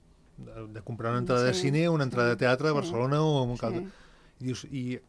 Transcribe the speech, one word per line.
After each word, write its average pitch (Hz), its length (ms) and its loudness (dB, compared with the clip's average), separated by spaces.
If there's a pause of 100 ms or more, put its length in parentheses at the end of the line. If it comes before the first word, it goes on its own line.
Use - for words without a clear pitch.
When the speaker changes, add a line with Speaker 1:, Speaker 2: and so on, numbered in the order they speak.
(380)
Speaker 1:
de, 113 340 -14
de 107 80 -14
comprar 113 300 -4
una 120 100 2
entrada 123 240 2
de 127 80 4
Speaker 2:
Sí, - 160 -2
Speaker 1:
cine, 156 220 2
una 156 140 2
entrada 120 260 2
Speaker 2:
sí, 117 60 0
Speaker 1:
de - 100 -4
teatre 131 220 2
a - 20 2
Speaker 2:
sí. 151 60 2
Speaker 1:
Barcelona 135 460 0
o 151 160 4
a 131 40 2
un 120 140 -2
Speaker 2:
Sí. - 40 -10
Speaker 1:
cal-, 120 240 -2 (560)
i 127 40 -8
dius, 127 280 -4
i 127 260 -6 (100)